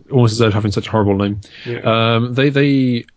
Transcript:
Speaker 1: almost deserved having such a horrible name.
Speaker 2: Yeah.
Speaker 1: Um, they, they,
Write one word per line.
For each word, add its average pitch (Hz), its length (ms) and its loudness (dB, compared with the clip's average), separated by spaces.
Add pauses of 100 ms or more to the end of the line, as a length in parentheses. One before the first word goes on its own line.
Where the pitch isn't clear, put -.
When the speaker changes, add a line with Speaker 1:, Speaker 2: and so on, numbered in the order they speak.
(120)
Speaker 1:
almost 120 220 4
deserved 113 200 2
having 104 180 0
such - 160 -4
a - 40 -12
horrible 101 260 2
name. 101 240 -2 (240)
Speaker 2:
Yeah. 120 140 -8 (360)
Speaker 1:
Um, 120 180 -2
they, 135 160 2
they, 135 560 0 (120)